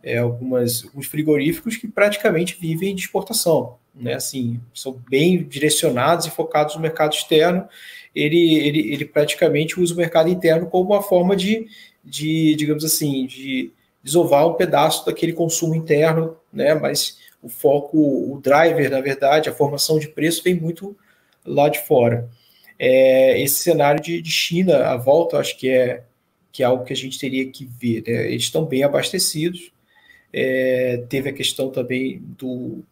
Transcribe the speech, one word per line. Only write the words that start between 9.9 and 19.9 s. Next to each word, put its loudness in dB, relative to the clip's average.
o -6
mercado 2
interno 2
como 0
uma 2
forma 4
de, 0
de, 0
digamos -2
assim, -2
de -8
desovar 4
um 0
pedaço 2
daquele -2
consumo -2
interno, 0
né? 2
Mas -4
o -18
foco, 0
o 0
driver, 4
na 0
verdade, 2
a -6
formação 0